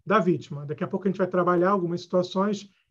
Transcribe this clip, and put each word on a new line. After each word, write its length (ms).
da 160
vítima. 460
Daqui 180
a 40
pouco 200
a 40
gente 60
vai 100
trabalhar 420
algumas 320
situações 720